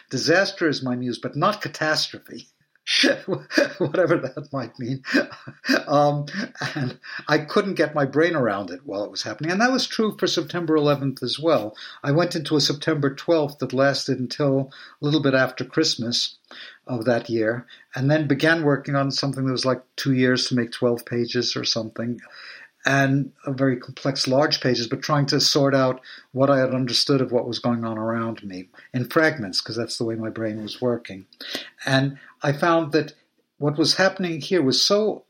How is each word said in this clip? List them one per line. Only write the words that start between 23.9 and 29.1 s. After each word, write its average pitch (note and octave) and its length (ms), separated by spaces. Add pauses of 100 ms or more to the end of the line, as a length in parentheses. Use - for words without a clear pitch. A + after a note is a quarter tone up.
large C#3+ 340
pages, A#2+ 260
but C#3 160
trying C#3+ 240
to C#3+ 120
sort C#3 360
out C3 260 (300)
what C3+ 180
I C#3 100
had B2+ 140
understood C3 480
of A2+ 100
what B2 160
was A#2 120
going A#2+ 260
on A2+ 140
around A2+ 440
me F#2 260 (220)
in B2 160
fragments, D3+ 540